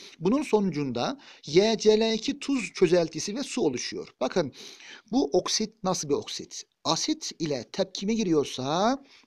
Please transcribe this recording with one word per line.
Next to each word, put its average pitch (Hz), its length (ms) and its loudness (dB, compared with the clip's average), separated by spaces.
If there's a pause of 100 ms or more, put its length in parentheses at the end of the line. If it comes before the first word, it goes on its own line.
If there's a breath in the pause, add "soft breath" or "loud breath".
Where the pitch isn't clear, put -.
(200 loud breath)
bunun 247 240 2
sonucunda 147 760 0 (260 loud breath)
Y 202 320 4
C 214 220 4
L 226 140 2
iki - 260 -4
tuz 254 340 -4
çözeltisi 170 640 2
ve 269 80 -6
su - 180 -4
oluşuyor. 123 460 -4 (140)
Bakın, 143 320 0 (580 loud breath)
bu 269 220 2
oksit - 500 0
nasıl 175 260 -2
bir 143 40 4
oksit? - 500 -6 (200)
Asit 160 560 -2
ile 147 320 -4
tepkime 196 420 -2
giriyorsa 180 880 2 (280 soft breath)